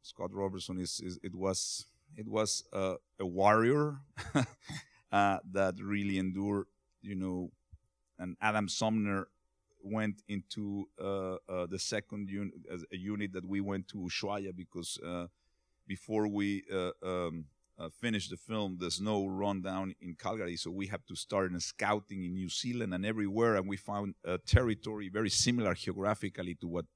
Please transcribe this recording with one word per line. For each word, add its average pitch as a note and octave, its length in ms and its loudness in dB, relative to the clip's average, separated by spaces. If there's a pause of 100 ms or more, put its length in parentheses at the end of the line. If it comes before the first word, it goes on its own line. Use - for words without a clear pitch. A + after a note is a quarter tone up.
Scott - 300 -6
Robertson F#2+ 460 -2
is, F2+ 200 -4
is, F#2 240 -8
it F#2 100 -6
was, F#2 520 -2 (320)
it G#2+ 100 -8
was, G#2+ 360 0 (100)
uh, F#2+ 220 0 (240)
a G2 60 0
warrior, A2+ 760 6 (560)
<laughs> - 560 -12
uh, G2+ 260 6 (140)
that F#2+ 300 4
really G2+ 360 0
endured, G2 500 0 (340)
you G2+ 140 -8
know, F#2 360 -4 (680)
and F2+ 220 -8
Adam G#2+ 260 4
Sumner G#2 600 2 (540)
went G#2 460 -2
into, G2+ 600 -4 (140)
uh, G2 340 -2 (140)
uh, F2+ 180 -2
the F#2 120 -6
second G#2 500 -4
un-, G2 220 -4 (200)
as E2+ 200 -8
a F#2 60 -8
unit G2+ 360 -4
that F#2 140 -4
we G2 140 0
went G2 260 0
to - 100 -10
Ushuaia G2 580 -4
because, F2 500 -8
uh, F2 220 -4 (600)
before G#2+ 400 0
we, G2+ 440 2
uh, F2+ 200 0 (100)
um, F2 440 -2 (340)
uh, E2 100 -6
finished G#2+ 400 -2
the F2+ 80 -8
film, G#2 420 -2
the F2 120 -2
snow G2+ 340 2
run F#2+ 360 0
down F#2+ 400 -2
in F2 140 -8
Calgary, F#2+ 420 -2
so - 120 -4
we F#2+ 180 -4
had F#2+ 200 -4
to F2+ 80 -10
start F#2+ 360 2
in F2+ 80 -2
scouting G2+ 640 -2
in F2+ 100 -2
New F#2 160 -2
Zealand A#2+ 440 -2
and F#2 120 0
everywhere, A2 500 4
and F#2+ 120 2
we G2 100 -2
found G2+ 380 -4 (100)
a F2+ 120 0
territory G#2+ 720 2
very G#2 200 2
similar A2+ 440 4
geographically F#2 840 -2
to - 120 -8
what E2+ 180 -2 (100)